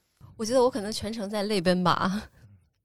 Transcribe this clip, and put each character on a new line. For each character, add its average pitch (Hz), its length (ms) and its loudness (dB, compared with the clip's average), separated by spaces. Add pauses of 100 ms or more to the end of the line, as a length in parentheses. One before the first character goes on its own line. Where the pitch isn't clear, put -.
(380)
我 226 80 -6
觉 220 80 -4
得 262 100 6
我 254 80 4
可 233 120 -4
能 214 100 -6
全 202 180 -6
程 214 200 -6
在 208 140 -2
泪 214 140 0
奔 180 240 2
吧。 185 480 0 (540)